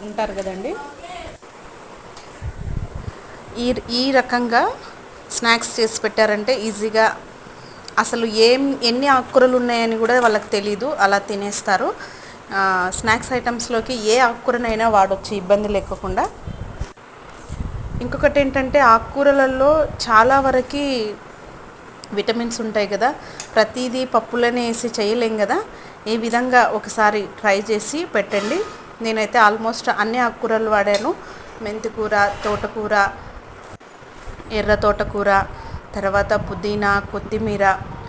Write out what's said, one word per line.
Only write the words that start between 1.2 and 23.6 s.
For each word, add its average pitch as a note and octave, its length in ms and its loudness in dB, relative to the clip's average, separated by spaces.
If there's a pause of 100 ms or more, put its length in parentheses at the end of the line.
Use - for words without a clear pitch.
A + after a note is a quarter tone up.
ఈ, A#3+ 180 2 (140)
ఈ B3 220 0
రకంగా B3 600 2 (600)
స్నాక్స్ A#3 480 0
చేసి A3 220 0
పెట్టారంటే G#3 600 0
ఈజీగా A3 560 0 (840)
అసలు A#3 260 0
ఏం, B3 580 4
ఎన్ని A#3+ 240 2
ఆకుకూరలు B3+ 500 6
ఉన్నాయని A#3 400 0
కూడా A3+ 220 4
వాళ్ళకి G#3+ 300 2
తెలీదు, G#3 500 -2
అలా G3 180 6
తినేస్తారు. G3+ 760 -2 (600)
ఆ, F#3+ 420 2
స్నాక్స్ A3+ 380 0
ఐటమ్స్లోకి A#3+ 600 -2
ఏ A3 260 2
ఆకుకూరనైనా A#3 680 2
వాడొచ్చు G3 460 2
ఇబ్బంది G3+ 320 2
లేకోకుండా. G3 640 -2 (1700)
ఇంకొకటి C#4+ 380 0
ఏంటంటే C4+ 400 0
ఆకుకూరలలో C4+ 1040 4
చాలా A#3+ 540 4
వరకు C4 760 0 (1000)
విటమిన్స్ A3+ 480 -2
ఉంటాయి G#3+ 260 0
కదా, G#3+ 280 0 (400)
ప్రతిదీ B3 500 2